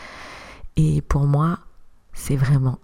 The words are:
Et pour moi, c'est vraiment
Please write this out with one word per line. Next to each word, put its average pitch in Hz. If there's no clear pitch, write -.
Et 151
pour 143
moi, 147
c'est -
vraiment 131